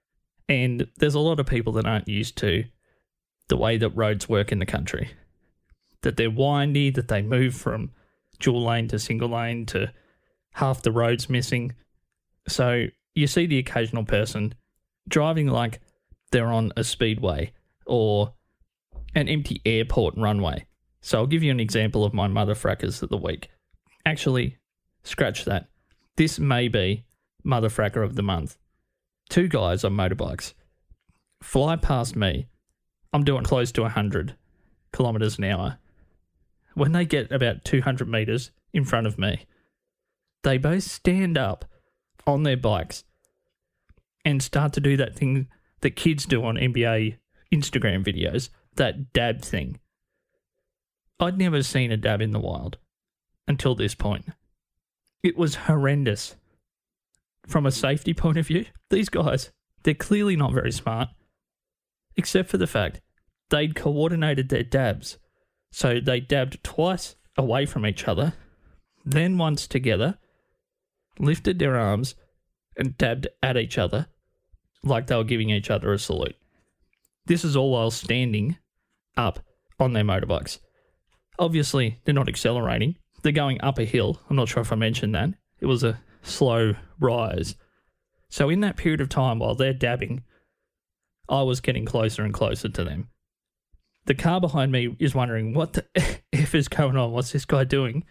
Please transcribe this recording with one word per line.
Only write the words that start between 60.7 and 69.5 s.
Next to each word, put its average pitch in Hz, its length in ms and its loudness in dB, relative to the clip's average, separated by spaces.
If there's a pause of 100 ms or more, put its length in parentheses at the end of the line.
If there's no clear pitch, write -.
smart, 113 380 -4 (1080)
except 185 320 0
for - 80 -4
the 180 100 2
fact - 360 -2 (480)
they'd 151 260 0
coordinated 151 720 0
their 135 160 0
dabs. 127 540 -2 (520)
So 120 300 0
they 123 180 0
dabbed 131 460 -2
twice - 520 -2 (200)
away 131 300 2
from 110 180 -4
each 104 240 -2
other, 120 240 0 (720)
then 160 320 2
once 156 300 0